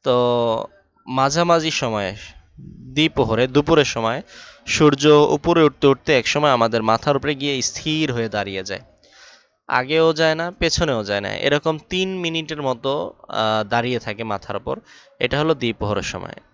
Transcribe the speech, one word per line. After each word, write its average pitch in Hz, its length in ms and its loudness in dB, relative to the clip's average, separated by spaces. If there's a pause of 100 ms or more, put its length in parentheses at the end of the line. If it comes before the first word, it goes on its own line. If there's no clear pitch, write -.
তো 127 100 2 (920)
মাঝামাঝি 156 640 2
সময়ে, 107 400 -2 (840)
দ্বিপ্রহরে, 127 520 2
দুপুরের 147 480 4
সময় 117 240 -2 (480)
সূর্য 143 360 4 (340)
উপরে 165 260 2
উঠতে 147 240 2
উঠতে 139 300 2
একসময় 147 400 2
আমাদের 113 260 2
মাথার 113 340 2
উপরে 143 180 -2
গিয়ে 139 260 -4
স্থির 156 440 -4 (100)
হয়ে 113 140 -4
দাঁড়িয়ে 98 340 -6
যায়, 95 200 -10 (840)
আগেও 147 440 2
যায় 156 220 2
না, 165 160 -4
পেছনেও 156 520 -2
যায় 101 220 -2
না, 98 60 -6 (160)
এরকম 147 280 0 (140)
তিন 185 180 -2 (100)
মিনিটের 160 440 -6
মতো, 131 300 -4 (360)
আহ, 110 360 -2
দাঁড়িয়ে 117 360 -2
থাকে 110 240 -8
মাথার 104 380 -6
উপর। - 140 -6 (440)
এটা 123 220 -2
হলো 160 120 2
দ্বিপ্রহরের 110 600 -2
সময়। 92 240 -12 (160)